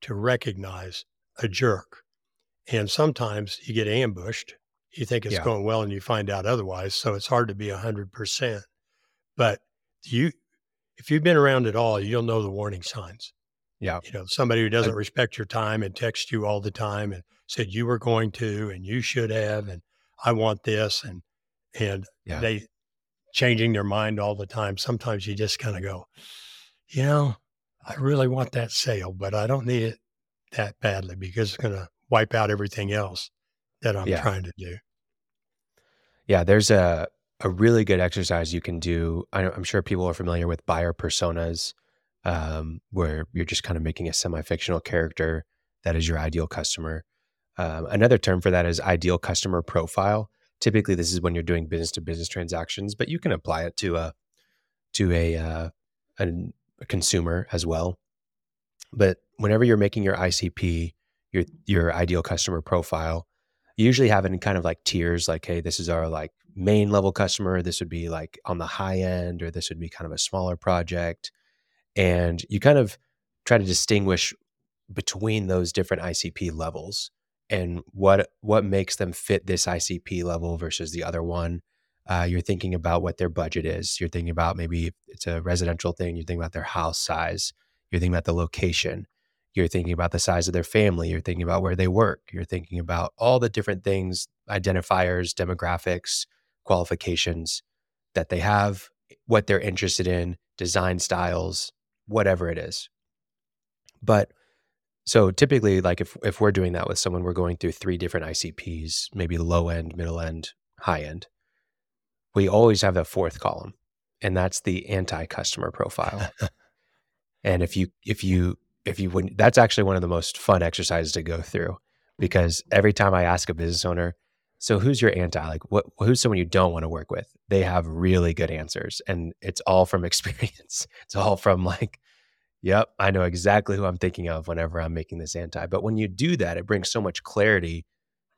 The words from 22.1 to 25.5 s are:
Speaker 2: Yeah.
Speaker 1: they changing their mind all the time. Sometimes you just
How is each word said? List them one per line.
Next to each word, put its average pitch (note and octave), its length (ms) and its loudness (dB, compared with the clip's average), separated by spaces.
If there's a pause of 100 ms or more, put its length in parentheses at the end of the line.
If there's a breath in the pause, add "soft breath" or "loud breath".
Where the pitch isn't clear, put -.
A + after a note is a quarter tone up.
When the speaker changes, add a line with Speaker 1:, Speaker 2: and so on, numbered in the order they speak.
Speaker 2:
Yeah. D#2+ 160 -6
Speaker 1:
they A2 260 -2 (680)
changing A#2 400 4
their G2+ 100 0
mind G#2+ 340 0
all G#2 160 0
the G2+ 120 -8
time. G2+ 320 -4
Sometimes A2 480 -4
you G#2 80 -6
just G#2 240 -2